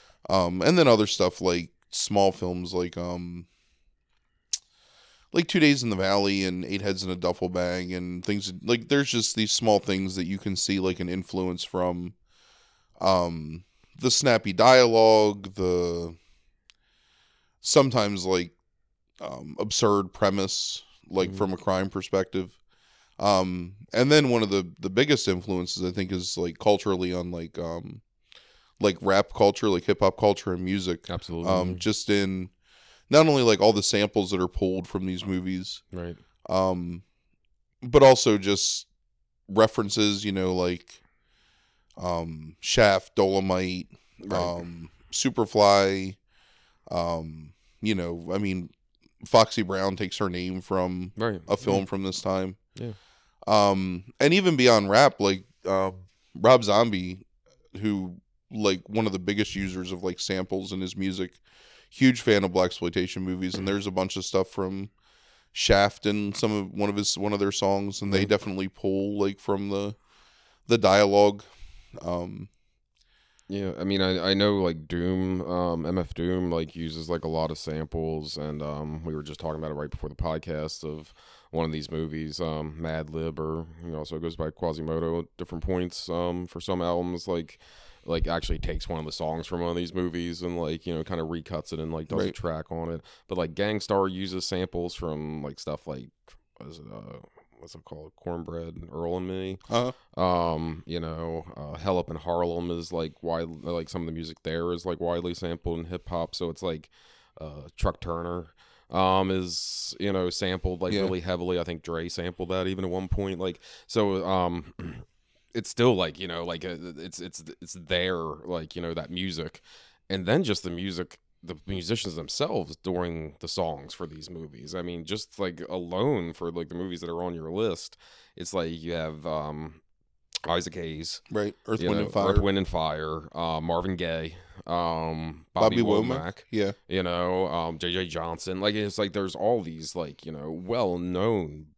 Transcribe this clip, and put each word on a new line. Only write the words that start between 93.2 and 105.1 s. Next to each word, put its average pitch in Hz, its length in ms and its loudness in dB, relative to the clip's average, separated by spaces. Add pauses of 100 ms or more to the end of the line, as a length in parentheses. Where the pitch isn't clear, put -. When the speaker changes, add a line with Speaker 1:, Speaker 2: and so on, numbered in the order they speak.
Speaker 2:
But, 90 100 -6
like, 80 160 -2
Gang 104 260 0
Starr 98 280 2
uses 92 360 -6
samples 87 500 -4
from, 78 480 -8
like, 71 180 -12
stuff - 260 -8
like, 64 240 -12 (460)
what - 120 -18
is 80 120 -18
it, 67 120 -20
uh, 50 260 -18 (400)
what's - 160 -20
it 80 100 -20
called? 78 320 -18
Cornbread, 85 760 -10
Earl 85 240 -4
and 92 100 -4
Me. 95 320 -8 (100)
Speaker 1:
Uh-huh. 123 240 -2 (300)
Speaker 2:
Um, 82 640 0
you 82 140 -6
know, 82 440 -8 (120)
uh, 73 220 -12
Hell 90 200 0
Up 85 120 -2
in 82 60 -8
Harlem 87 540 -2
is, 85 220 -6
like, 82 320 -6
wide-, 82 240 -4 (160)
like, 82 240 -4
some 87 140 -6
of 82 40 -6
the 82 60 -6
music 80 320 -10
there 85 280 -2
is, 87 140 -6
like, 82 140 -4
widely 87 340 -2